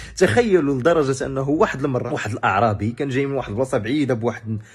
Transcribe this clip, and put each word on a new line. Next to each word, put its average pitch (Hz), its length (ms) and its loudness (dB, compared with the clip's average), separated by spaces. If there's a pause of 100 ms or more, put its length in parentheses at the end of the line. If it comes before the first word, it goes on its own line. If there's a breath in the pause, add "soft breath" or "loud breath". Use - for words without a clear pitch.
(180 loud breath)
تخيلوا 185 580 4
لدرجة 135 500 2
أنه 135 240 -4
واحد 156 340 0
المرة 127 300 -2
واحد 113 180 -6
الأعرابي 104 600 2
كان 139 180 -4
جاي 135 160 0
من 139 100 -4
واحد 123 140 -4
البلاصة 127 280 -2
بعيدة 127 360 0
بواحد 113 460 -4 (160 soft breath)